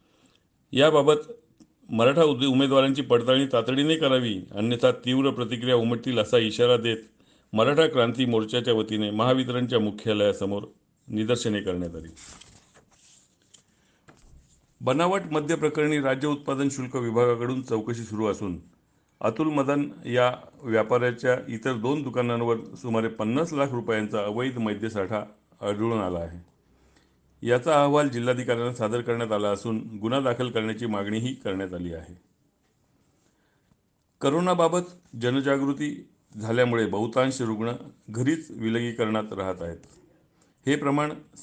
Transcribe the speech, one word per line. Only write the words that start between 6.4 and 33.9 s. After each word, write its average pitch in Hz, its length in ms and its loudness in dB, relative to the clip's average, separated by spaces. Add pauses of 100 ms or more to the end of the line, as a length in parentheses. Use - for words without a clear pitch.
देत 117 200 0 (560)
मराठा 143 340 4
क्रांती 120 380 2
मोर्चाच्या 117 480 0
वतीने 107 360 0
महावितरणच्या 123 680 0
मुख्यालयासमोर 104 840 0 (440)
निदर्शने 110 540 -2
करण्यात 87 340 -6
आली. 80 120 -14 (2750)
बनावट 165 400 2 (100)
मद्य 151 240 0
प्रकरणी 151 440 0
राज्य 135 280 0
उत्पादन 139 420 -2
शुल्क 127 260 -6
विभागाकडून 120 680 0
चौकशी 117 420 -4
सुरू 107 220 -4
असून 95 340 -4 (640)
अतुल 156 260 0
मदन 143 420 0 (160)
या 123 320 2 (260)
व्यापाऱ्याच्या 120 760 2 (100)
इतर 117 240 -4
दोन 127 280 -2
दुकानांवर 120 560 -2 (180)
सुमारे 113 320 -2
पन्नास 120 460 -2
लाख 139 180 0
रुपयांचा 107 540 -2
अवैध 120 320 -4
मद्यसाठा 107 680 -4 (360)
आढळून 107 380 -2
आला 90 200 -4
आहे. 85 200 -10 (1080)
याचा 143 360 4
अहवाल 143 260 4
जिल्हाधिकाऱ्यांना 120 640 -2
सादर 120 280 -2
करण्यात 117 300 -4
आला 104 180 0
असून 110 520 -4
गुन्हा 120 180 0
दाखल 123 320 -2
करण्याची 110 340 -4
मागणीही 107 480 -4
करण्यात 95 400 -6
आली 87 200 -8
आहे. 82 280 -16 (2000)